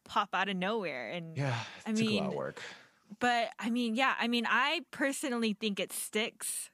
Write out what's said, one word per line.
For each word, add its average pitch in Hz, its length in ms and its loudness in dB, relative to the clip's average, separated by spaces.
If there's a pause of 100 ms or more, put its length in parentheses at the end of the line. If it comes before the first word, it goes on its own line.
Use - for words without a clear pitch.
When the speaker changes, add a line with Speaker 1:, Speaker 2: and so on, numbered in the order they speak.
Speaker 1:
pop 208 300 2
out 190 140 2
of 196 80 0
nowhere. 180 540 -2
And 165 320 -4
Speaker 2:
Yeah, 120 220 0 (200)
Speaker 1:
I 220 80 -2
Speaker 2:
it 214 40 2
took 220 140 4
a 151 40 2
lot - 120 0
Speaker 1:
mean, 69 40 -2
Speaker 2:
of - 40 -2
work. - 280 -6 (580)
Speaker 1:
but 240 380 2
I 208 120 -2
mean, 233 260 2
yeah, 262 220 4
I 233 100 2
mean, 233 200 2
I 277 340 2 (100)
personally 240 640 0
think 202 260 -2
it 180 120 -4
sticks. - 800 -4